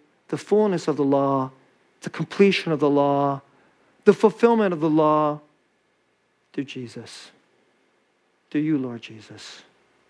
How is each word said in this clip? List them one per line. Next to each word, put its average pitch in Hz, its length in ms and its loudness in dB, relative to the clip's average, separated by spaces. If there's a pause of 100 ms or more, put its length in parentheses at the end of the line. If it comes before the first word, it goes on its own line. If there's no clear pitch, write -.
(280)
the - 80 -6
fullness 202 540 0
of 139 80 -2
the 143 80 0
law, 139 460 0 (500)
the - 80 -12
completion 185 640 0
of 143 80 -4
the 147 80 2
law, 143 500 0 (640)
the 208 80 8
fulfillment 220 640 2
of 151 80 -4
the 160 80 0
law 151 500 2 (1120)
through 139 140 -8
Jesus, 120 680 -16 (1200)
through 147 80 -4
you, 156 180 0
Lord 120 240 -8
Jesus. - 600 -20 (480)